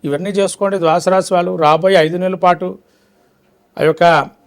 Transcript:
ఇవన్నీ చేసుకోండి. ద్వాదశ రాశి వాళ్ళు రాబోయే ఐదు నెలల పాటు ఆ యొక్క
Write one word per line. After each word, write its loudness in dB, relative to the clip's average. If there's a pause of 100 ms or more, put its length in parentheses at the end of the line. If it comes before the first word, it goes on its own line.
ఇవన్నీ -6
చేసుకోండి. -4
ద్వాదశ 0
రాశి 0
వాళ్ళు -2
రాబోయే 2
ఐదు 2
నెలల -4
పాటు -2 (1000)
ఆ 0
యొక్క 2 (260)